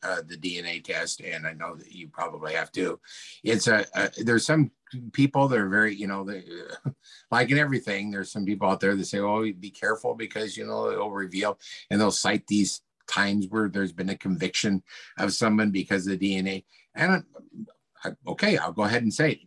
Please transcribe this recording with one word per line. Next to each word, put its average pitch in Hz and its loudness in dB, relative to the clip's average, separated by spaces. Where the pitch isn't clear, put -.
uh, 92 -4
the 85 -14
D 87 -6
N 87 -8
A 85 -6
test, 82 -6
and 82 -8
I 82 -6
know 82 -10
that - -20
you 85 -16
probably 78 -6
have 80 -4
too. - -2
It's 110 2
a, 104 4
a, 98 0
there's 117 4
some 151 6
people 139 4
that 127 4
are 101 2
very, 104 4
you 101 -6
know, 98 -4
they, 95 -10
<laughs> - -10
like 120 4
in 139 6
everything, 107 0
there's 98 -6
some 104 -4
people 98 0
out 98 2
there 98 2
that 95 0
say, - -2
"Oh, 104 2
be 95 -12
careful 110 -2
because, 107 -6
you 110 -8
know, 107 -2
it'll 104 -2
reveal," 98 -2
and 101 4
they'll 104 4
cite 104 0
these 104 2
times 101 0
where 107 0
there's 95 -2
been 92 -4
a 92 -4
conviction 95 0
of 98 0
someone 107 4
because 95 0
of 98 0
the 92 0
D 98 2
N 135 0
A. 95 -6
And 175 4
I, 180 2
I, - -8
okay, - 2
I'll 80 -2
go 104 0
ahead 117 2
and 107 2
say, 151 2